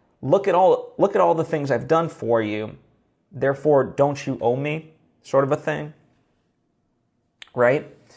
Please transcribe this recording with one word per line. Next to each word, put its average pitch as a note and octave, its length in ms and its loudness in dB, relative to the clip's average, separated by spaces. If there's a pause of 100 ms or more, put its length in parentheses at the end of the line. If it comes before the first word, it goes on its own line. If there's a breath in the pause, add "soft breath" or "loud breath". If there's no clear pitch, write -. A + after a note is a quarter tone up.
(220 soft breath)
look F#3 240 0
at F#3 80 0
all, F3 420 2
look G3 200 0
at F#3+ 40 2
all E3+ 140 4
the D#3+ 100 -2
things C#3+ 280 -4
I've B2 160 -4
done D#3+ 200 2
for A#2 320 -2
you. G#2+ 380 -6 (540)
Therefore, C#3 500 2
don't C#3 420 -2
you C3+ 160 -6
owe A#2+ 140 0
me?" D3 400 -8 (280)
sort C#3 200 2
of C3+ 80 0
a D3 60 0
thing. D3+ 360 -6 (1600)
Right? B2 400 2 (240 soft breath)